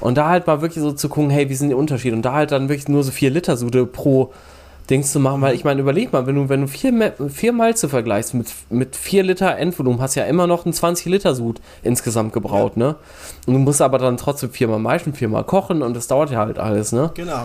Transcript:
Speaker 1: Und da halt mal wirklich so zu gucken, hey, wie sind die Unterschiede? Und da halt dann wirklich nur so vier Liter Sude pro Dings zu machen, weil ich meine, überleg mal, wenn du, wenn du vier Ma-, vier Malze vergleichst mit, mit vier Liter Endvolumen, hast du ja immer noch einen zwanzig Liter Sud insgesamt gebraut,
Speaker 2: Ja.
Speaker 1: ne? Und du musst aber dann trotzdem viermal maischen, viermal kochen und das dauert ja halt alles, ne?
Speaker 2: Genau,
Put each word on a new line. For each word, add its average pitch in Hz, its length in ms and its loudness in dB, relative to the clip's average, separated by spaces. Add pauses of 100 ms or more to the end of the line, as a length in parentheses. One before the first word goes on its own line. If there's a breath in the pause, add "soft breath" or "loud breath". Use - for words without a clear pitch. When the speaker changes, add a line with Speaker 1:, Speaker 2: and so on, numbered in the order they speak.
Speaker 1:
Und 123 160 0
da 151 120 2
halt 175 180 2
mal 151 160 2
wirklich 165 200 -4
so 147 100 0
zu 143 160 -4
gucken, 147 220 0
hey, 143 180 2
wie 135 60 -4
sind 143 140 -2
die 135 60 0
Unterschiede? 127 420 0
Und 113 60 -2
da 127 100 0
halt 147 200 2
dann 135 160 0
wirklich 143 200 -4
nur 143 140 4
so 135 80 -2
vier 135 200 2
Liter 160 260 0
Sude 120 300 2
pro 131 460 2 (580 loud breath)
Dings 139 220 0
zu 151 80 0
machen, 139 200 2
weil 135 140 4
ich 120 100 -4
meine, 139 160 2
überleg 147 320 0
mal, 127 140 2
wenn 139 80 0
du, 139 160 0
wenn 135 100 2
du 139 80 0
vier 254 240 -2
Ma-, 220 380 0
vier 226 240 0
Malze 226 340 2
vergleichst 117 460 0
mit, 120 140 -4 (200)
mit 123 280 -2
vier - 260 0
Liter 185 340 0
Endvolumen, 127 460 0
hast 135 120 -2
du 143 60 -2
ja 101 60 0
immer 175 200 2
noch 175 200 0
einen 165 80 0
zwanzig 170 320 -2
Liter 180 280 0
Sud 117 240 -4 (240 loud breath)
insgesamt 113 520 0
gebraut, 101 420 0
Speaker 2:
Ja. 120 120 2
Speaker 1:
ne? 156 60 -2 (520 loud breath)
Und 127 80 2
du 135 60 4
musst 143 200 2
aber 135 160 4
dann 123 220 0
trotzdem 139 320 -4
viermal 113 300 0
maischen, 139 340 -2
viermal 110 300 -2
kochen 185 360 0
und 120 160 -2
das 113 100 -10
dauert 143 240 2
ja 117 140 -2
halt 110 140 -4
alles, 107 340 -2
ne? 139 220 0
Speaker 2:
Genau, 151 300 -8